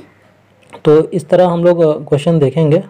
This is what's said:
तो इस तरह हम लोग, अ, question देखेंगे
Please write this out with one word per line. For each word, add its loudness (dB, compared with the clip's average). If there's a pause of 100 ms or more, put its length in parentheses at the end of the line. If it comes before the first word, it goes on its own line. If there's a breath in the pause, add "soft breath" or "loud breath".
(840 loud breath)
तो 4
इस -8
तरह 2
हम -2
लोग, 2
अ, -2
question -2
देखेंगे 0